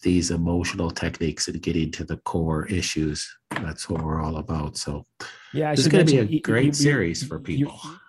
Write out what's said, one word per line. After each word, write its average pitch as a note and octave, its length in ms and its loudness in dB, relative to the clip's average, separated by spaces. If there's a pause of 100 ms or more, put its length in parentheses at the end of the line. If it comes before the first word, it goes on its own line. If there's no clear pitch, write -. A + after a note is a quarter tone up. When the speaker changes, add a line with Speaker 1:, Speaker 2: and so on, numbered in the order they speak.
Speaker 1:
these F2+ 300 4
emotional E2+ 580 0
techniques E2 600 -4
and E2 120 -6
getting E2 320 0
to - 120 -6
the E2 120 -6
core D#2+ 500 0
issues, D#2 640 -2 (200)
that's - 400 -6
what E2 120 -2
we're D#2 200 -2
all D#2 160 -4
about. D2+ 400 -4
So D2 280 -8 (480)
Speaker 2:
Yeah, D3+ 160 0
I - 20 0
Speaker 1:
this C#3+ 80 2
is C3 60 4
Speaker 2:
should D#3 60 6
Speaker 1:
gonna F3+ 140 8
be D3+ 80 6
Speaker 2:
mention, A2+ 160 4
Speaker 1:
a - 20 0
Speaker 2:
you, - 100 2
Speaker 1:
great A#2 260 4
Speaker 2:
you, D3 60 2
Speaker 1:
series C#3 500 2
for - 160 -8
Speaker 2:
you, C#3 260 -2
Speaker 1:
people. - 160 -12 (280)